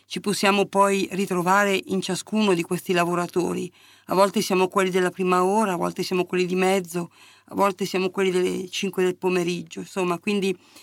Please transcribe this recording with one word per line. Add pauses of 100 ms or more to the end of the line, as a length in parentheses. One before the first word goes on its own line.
ci
possiamo
poi
ritrovare
in
ciascuno
di
questi
lavoratori. (360)
A
volte
siamo
quelli
della
prima
ora,
a
volte
siamo
quelli
di
mezzo, (360)
a
volte
siamo
quelli
delle
cinque
del
pomeriggio,
insomma,
quindi (260)